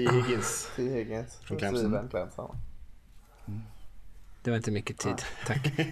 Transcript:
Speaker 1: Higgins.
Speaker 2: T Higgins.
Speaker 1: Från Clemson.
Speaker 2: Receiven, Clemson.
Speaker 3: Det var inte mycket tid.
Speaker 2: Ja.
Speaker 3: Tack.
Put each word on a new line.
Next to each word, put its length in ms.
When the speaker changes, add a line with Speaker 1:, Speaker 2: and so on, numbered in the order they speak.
Speaker 1:
Higgins. 640
Speaker 2:
T 140
Higgins. 460
Speaker 1:
Från 220
Clemson. 260
Speaker 2:
Receiven, 260
Clemson. 460
Speaker 3:
Det 80
var 60
inte 140
mycket 260
tid. 200
Speaker 2:
Ja. 60
Speaker 3:
Tack. 260